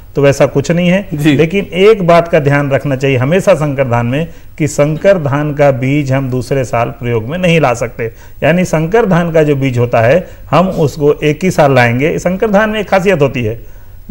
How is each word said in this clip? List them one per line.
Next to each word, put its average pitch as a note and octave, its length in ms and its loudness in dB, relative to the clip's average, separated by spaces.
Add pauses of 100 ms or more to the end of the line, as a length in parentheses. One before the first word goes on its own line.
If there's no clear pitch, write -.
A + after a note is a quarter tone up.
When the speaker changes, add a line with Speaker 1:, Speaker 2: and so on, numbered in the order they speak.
(160)
Speaker 1:
तो C#3+ 60 0
वैसा C#3 240 4
कुछ C#3 260 -2
नहीं F3 180 0
है। F#3+ 240 0
Speaker 2:
जी। D3 220 2
Speaker 1:
लेकिन E3 300 0
एक F#3+ 420 2
बात E3+ 200 4
का E3+ 120 2
ध्यान C#3+ 320 0
रखना C#3 240 -2
चाहिए C3+ 220 0
हमेशा F3 360 2
संकर C#3 340 0
धान A#2 180 0
में, C#3+ 220 -2 (300)
कि D#3 100 0
संकर D3+ 500 2
धान D3 360 -2
का C#3+ 180 2
बीज C3 400 -2
हम C3+ 180 -2
दूसरे B2+ 340 -2
साल A#2 260 -2
प्रयोग A#2+ 340 -4
में C#3 140 -8
नहीं E3+ 240 2
ला B2+ 120 2
सकते। A#2 380 -6 (320)
यानी E3+ 220 2
संकर E3+ 400 0
धान F3 260 0
का D#3 120 2
जो D3 120 2
बीज C3 220 -2
होता A#2+ 240 2
है, C#3+ 260 2 (220)
हम E3+ 180 2
उसको D3+ 460 0
एक D3+ 300 -2
ही F#3 80 0
साल C#3+ 240 2
लाएंगे। B2 440 2
संकर F#3+ 320 -2
धान G#3 180 2
में G#3+ 100 -4
एक G3 100 -6
खासियत F#3 320 2
होती C3 220 0
है, A2 180 -6 (500)